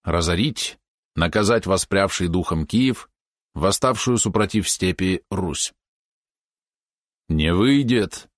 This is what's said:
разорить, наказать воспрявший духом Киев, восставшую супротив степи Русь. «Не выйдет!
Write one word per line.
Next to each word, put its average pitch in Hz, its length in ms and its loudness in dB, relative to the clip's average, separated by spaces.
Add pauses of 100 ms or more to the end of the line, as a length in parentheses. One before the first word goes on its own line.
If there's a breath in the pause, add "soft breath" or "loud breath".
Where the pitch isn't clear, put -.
разорить, 87 760 -2 (360)
наказать 113 520 2
воспрявший 95 600 0
духом 82 380 -2
Киев, 123 420 0 (460)
восставшую 117 640 0
супротив 104 500 0
степи 92 640 -2
Русь. 92 440 -4 (1600)
«Не 80 240 2
выйдет! 123 840 2